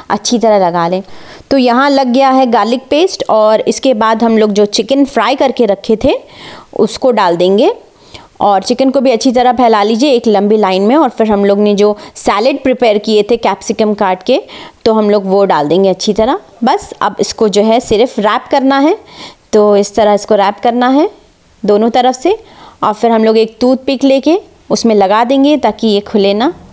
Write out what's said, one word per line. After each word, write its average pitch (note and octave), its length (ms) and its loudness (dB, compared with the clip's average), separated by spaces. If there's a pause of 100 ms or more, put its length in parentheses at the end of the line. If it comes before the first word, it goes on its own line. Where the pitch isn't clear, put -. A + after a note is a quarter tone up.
(100)
अच्छी G#3+ 280 -2
तरह G3+ 280 2
लगा E3+ 220 -2
लें। F#3 140 -4 (480)
तो C#4 60 2
यहाँ B3+ 340 2
लग C4+ 220 0
गया C4+ 180 2
है C4 160 2
गार्लिक A#3 440 0
पेस्ट E4+ 400 0
और G#3+ 300 2
इसके B3+ 340 0
बाद A3 280 0
हम A3+ 160 2
लोग G#3+ 140 2
जो G3+ 140 2
चिकन C4+ 380 -2
फ्राई A#3+ 300 -2
करके C4 320 0
रखे G#3 380 -2
थे D#4 100 2 (640)
उसको - 320 0
डाल F#3+ 260 0
देंगे G3 360 2 (680)
और G3 220 2
चिकन B3+ 280 0
को C4+ 100 0
भी C4 100 2
अच्छी A#3 220 0
तरह B3 200 2
फैला A3+ 300 2
लीजिए A3+ 280 0
एक A#3+ 160 0
लंबी G#3 300 2
लाइन F#3+ 260 0
में। A#3 140 2
और D4+ 120 2
फिर A3+ 180 -2
हम G3+ 180 0
लोग G3+ 140 2
ने G#3 160 2
जो G#3 220 0 (200)
सैलेड A#3+ 460 -2
प्रिपेयर A#3+ 360 0
किए G#3 240 0
थे A3+ 140 0
कैप्सिकम G#3+ 580 -4
काट F#3 280 -2
के, C#4 180 0 (440)
तो A3+ 80 2
हम G#3+ 180 0
लोग G3+ 160 0
वो G3 180 2
डाल D#3 240 0
देंगे F#3+ 200 2
अच्छी F#3 240 -2
तरह। A#3+ 280 -2 (240)
बस E4+ 280 -2 (100)
अब G3 180 -4
इसको - 280 -2
जो G3+ 140 0
है A3+ 180 2
सिर्फ A#3 380 -2
रैप G#3+ 320 -2
करना C#4 280 0
है, E4 200 2 (540)
तो G#3 240 4
इस G3+ 180 -2
तरह G#3 180 2
इसको G#3 220 0
रैप G3+ 280 2
करना B3 260 0
है D4+ 220 0 (520)
दोनों G#3 280 2
तरफ B3 240 0
से F#4+ 220 -2 (460)
और G#3+ 100 -2
फिर A#3 180 -2
हम A3 140 2
लोग A3 140 2
एक A3 220 -2
टूथपिक C4 440 0
लेके C#4 340 2 (320)
उसमें A3+ 240 0
लगा G#3 300 2
देंगे C#4 320 2
ताकि A3+ 300 -2
ये G3+ 140 0
खुले G3+ 340 0
ना C4 180 -2 (200)